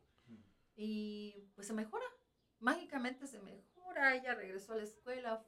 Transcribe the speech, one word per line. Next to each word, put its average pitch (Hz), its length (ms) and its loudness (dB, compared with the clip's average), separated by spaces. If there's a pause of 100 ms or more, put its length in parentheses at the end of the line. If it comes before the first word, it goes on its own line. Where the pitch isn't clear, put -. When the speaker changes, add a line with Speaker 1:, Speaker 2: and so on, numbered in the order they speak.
(260)
Speaker 1:
Mm. 226 100 -16 (400)
Speaker 2:
y 208 680 -2 (100)
pues 202 120 -10
se 220 60 -4
mejora. 220 320 0 (540)
Mágicamente 269 680 0
se 214 140 -10
mejora, 269 760 2
ella 254 180 2
regresó 196 400 -4
a - 20 4
la 214 80 2
escuela, 240 640 -2